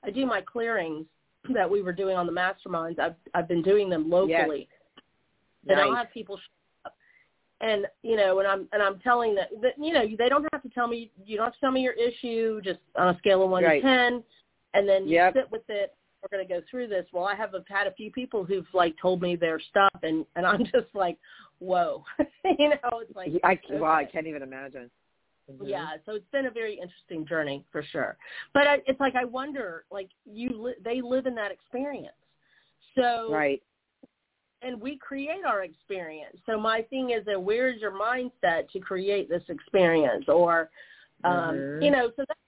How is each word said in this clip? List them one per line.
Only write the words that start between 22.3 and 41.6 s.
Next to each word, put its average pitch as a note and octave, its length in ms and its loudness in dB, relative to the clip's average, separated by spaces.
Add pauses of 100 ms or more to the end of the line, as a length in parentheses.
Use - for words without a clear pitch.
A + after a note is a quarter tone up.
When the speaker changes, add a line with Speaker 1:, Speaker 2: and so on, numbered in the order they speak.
Speaker 1:
You D4 100 6
know, A#3+ 300 0
it's - 160 -16
like, F#3 160 -8 (120)
Speaker 2:
I, F#3 160 4 (100)
well, D3+ 220 -2
I D#3 120 4
Speaker 1:
okay. - 80 -10
Speaker 2:
can't D#3+ 160 -8
even D3 160 -10
imagine. C3 460 -16 (640)
Mm-hmm. C3+ 140 -16
Speaker 1:
Yeah, F3 260 -6 (140)
so G#3+ 100 -10
it's G3+ 160 -12
been C4+ 160 -2
a A#3+ 40 -4
very A3 240 -8
interesting E3 500 -12
journey D3 460 -4
for D3 120 -6
sure. C3 340 -6 (360)
But C#4+ 140 6
I, C#4+ 100 4 (100)
it's C4 120 0
like, C4 160 0
I B3+ 100 0
wonder, B3 680 -10
like, G3 180 -12 (160)
you A3 240 -8 (120)
li-, B3 220 -6
they A#3+ 180 -4
live B3+ 240 -2
in B3+ 100 -2
that G#3 160 -6
experience. B3 640 -10 (800)
So A#3+ 360 0
Speaker 2:
Right. D3 300 0 (1040)
Speaker 1:
And B3 160 -10
we C4+ 180 -10
create C#4+ 480 -10
our G#3 180 -2
experience. E3 840 -12
So A3 140 -2
my A3 240 0
thing C4 280 -4
is G#3+ 140 -2
that G3 160 -2
where A3+ 280 2
is A3+ 120 -6
your G#3 100 -4
mindset G#3 800 -2
to F#3+ 80 -8
create F#3+ 500 -2
this E3+ 200 -2
experience? E3 800 2
Or, E3 420 4 (540)
um, E3+ 320 0
Speaker 2:
Mm-hmm. C#3+ 280 -4